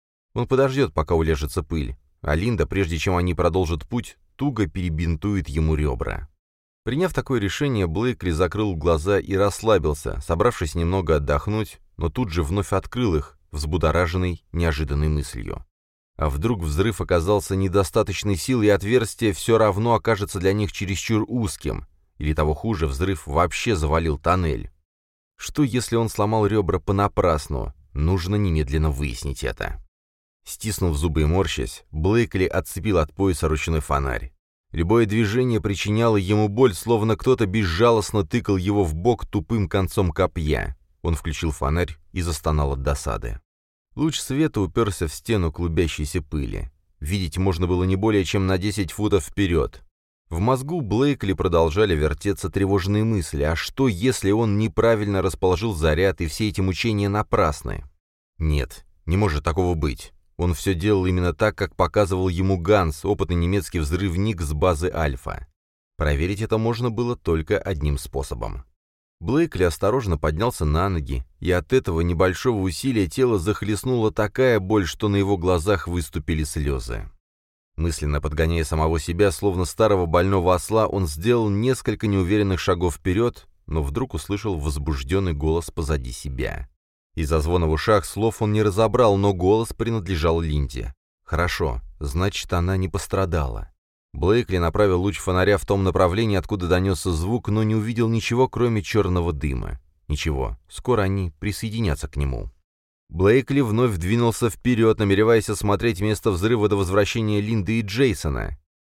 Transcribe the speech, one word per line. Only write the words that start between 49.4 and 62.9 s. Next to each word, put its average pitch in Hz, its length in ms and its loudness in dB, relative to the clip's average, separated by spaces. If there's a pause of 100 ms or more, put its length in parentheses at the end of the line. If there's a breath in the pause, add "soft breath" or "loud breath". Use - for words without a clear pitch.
В 85 120 -4
мозгу 135 420 -2
Блейкли 110 500 0
продолжали 85 640 2
вертеться 78 560 -2
тревожные 98 520 2
мысли. 95 400 0
А 80 140 0
что, 135 320 0
если 101 420 0
он 107 280 2
неправильно 107 640 2
расположил 92 520 0
заряд, 80 460 2
и 82 60 -2
все 107 220 -2
эти 98 120 -4
мучения 101 480 0
напрасны? 98 760 0 (520)
Нет, 76 480 -2 (220)
не 80 100 0
может 90 260 0
такого 87 320 0
быть. 76 380 -4 (240)
Он 87 180 0
всё 98 200 -2
делал 95 320 2
именно 90 260 0
так, 104 240 0
как - 180 -4
показывал 92 540 2
ему 95 300 0
Ганс, 85 460 2